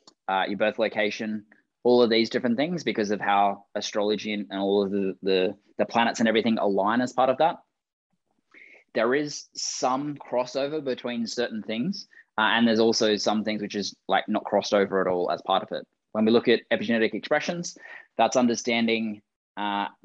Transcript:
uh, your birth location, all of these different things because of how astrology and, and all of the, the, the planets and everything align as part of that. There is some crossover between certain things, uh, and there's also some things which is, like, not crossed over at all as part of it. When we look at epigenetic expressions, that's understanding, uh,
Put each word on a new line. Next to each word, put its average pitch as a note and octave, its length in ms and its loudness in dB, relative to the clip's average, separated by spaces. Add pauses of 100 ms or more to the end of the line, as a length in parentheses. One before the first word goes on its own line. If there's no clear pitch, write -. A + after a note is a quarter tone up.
(280)
uh, F#2+ 200 0
your G2+ 100 -4
birth G#2+ 220 0
location, G#2+ 680 -2 (380)
all B2 180 6
of A#2 80 6
these A2+ 220 4
different A#2+ 260 0
things E3 260 -2
because G#2+ 280 -2
of G2 100 -4
how G2+ 440 0 (100)
astrology G#2 580 -4
and, G#2 160 -6
and G2 100 -6
all G2+ 240 2
of G2 80 -2
the, G2 300 -2
the, F#2+ 340 0 (220)
the G#2+ 80 0
planets A#2 340 0
and A2+ 80 2
everything A2 300 2
align G2+ 440 0
as B2 120 -4
part C3 160 2
of C3 80 0
that. D#3+ 200 0 (1400)
There A#2 180 2
is D3 400 -4
some D3 640 -4
crossover C#3 680 -4
between A#2+ 440 -4
certain A2 340 -4
things, A#2+ 460 -6 (300)
uh, G#2+ 40 2
and A2+ 260 4
there's A2 120 4
also A2 380 4
some G#2+ 260 -2
things G#2+ 180 -4
which G2+ 140 -6
is, G2 200 -6 (120)
like, F#2+ 200 0
not G#2+ 180 -2
crossed G2+ 280 0
over G2 280 4
at F2+ 60 0
all F2+ 220 0
as E2+ 140 -4
part F#2+ 200 2
of - 80 -12
it. E2+ 140 -8 (280)
When A2 120 2
we A2 60 4
look A#2 160 4
at A2+ 140 6 (100)
epigenetic A2 420 0
expressions, E3+ 640 -4 (400)
that's A2+ 180 2
understanding, A2+ 840 0 (360)
uh, G2+ 300 -2 (180)